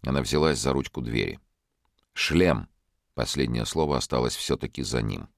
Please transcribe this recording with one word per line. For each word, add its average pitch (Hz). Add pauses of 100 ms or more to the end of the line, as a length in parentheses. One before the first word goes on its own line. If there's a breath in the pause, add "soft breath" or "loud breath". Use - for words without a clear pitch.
Она 65
взялась 76
за 67
ручку 65
двери. 57 (760)
"Шлем". 78 (440)
Последнее 58
слово 73
осталось 62
всё-таки -
за 62
ним. 50